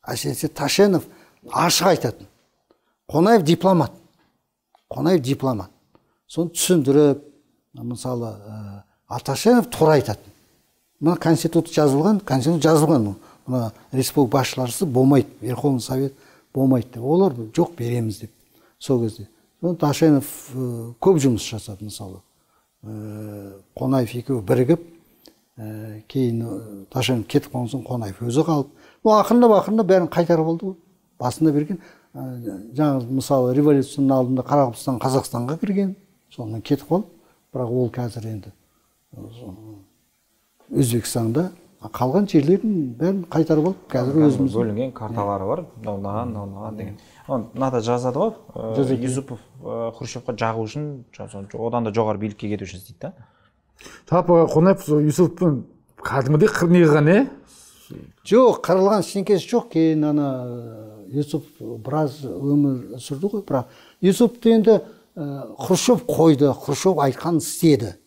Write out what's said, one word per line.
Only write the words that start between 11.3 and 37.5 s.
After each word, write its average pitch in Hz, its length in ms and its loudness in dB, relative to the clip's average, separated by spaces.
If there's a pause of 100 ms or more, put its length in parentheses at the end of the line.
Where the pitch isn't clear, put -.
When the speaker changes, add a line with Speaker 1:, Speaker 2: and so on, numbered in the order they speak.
Speaker 1:
жазылған, 151 520 2
конститут 139 420 0
жазылған. 151 520 4 (320)
Мына 123 260 -4 (180)
республика 135 480 0
басшыларысы 127 480 -4
болмайды, 131 420 4 (120)
Верховный 123 400 -2
Совет 131 340 -4 (400)
болмайды 131 400 2
деп. 117 80 -12
Олар: 165 300 2
«Жоқ, 120 440 -4
береміз», — 117 440 -4
деп. 107 100 -18 (480)
Сол 127 240 0
кезде. 104 260 -8 (320)
Соны 175 160 -2
Ташенов, 147 480 4 (300)
ә, 120 460 -8
көп 185 180 4
жұмыс 127 300 2
жасады, 107 360 -12
мысалы. 95 360 -14 (640)
Ә, 107 680 -12 (220)
Қонаев 131 380 0
екеуі 120 280 -4
бірігіп, 127 380 2 (800)
ә, 107 480 -14
кейін, 120 360 -2
ә, 104 480 -10
Ташенов 120 360 -2
кетіп - 260 -2
қалған 123 180 -6
соң 131 160 -8
Қонаев 110 340 -8
өзі 120 240 0
қалып. 147 220 -2 (380)
Ну, 214 60 4
ақырындап, 214 540 6
ақырындап 214 220 0
бәрін 180 220 4
қайтарып 165 380 2
алды 165 200 -4
ғой. 185 100 -8 (420)
Басында 143 340 0
берген, 151 280 -2 (340)
ә, 117 600 -12
жаңа, 139 260 2 (100)
мысалы, 131 440 0
революцияның 139 580 2
алдында 127 320 0
Қарақалпақстан 131 560 0
Қазақстанға 127 580 -4
кірген, 196 380 -2 (340)
сонымен 107 320 -10
кетіп - 260 -4
қалды. 185 160 -2 (480)